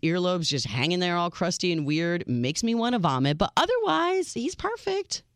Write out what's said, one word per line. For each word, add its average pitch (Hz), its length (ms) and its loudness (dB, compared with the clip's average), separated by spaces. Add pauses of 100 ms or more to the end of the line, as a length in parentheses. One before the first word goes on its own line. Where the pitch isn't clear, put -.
earlobes 180 420 0
just 135 200 -2
hanging 139 340 0
there 180 160 0
all 175 140 0
crusty 175 420 -2
and 151 120 0
weird 165 440 0
makes 123 340 -2
me 233 140 0
wanna 240 240 0
vomit. 143 380 2
But - 180 0
otherwise, 370 760 2
he's 247 220 -4
perfect. 392 680 -6 (120)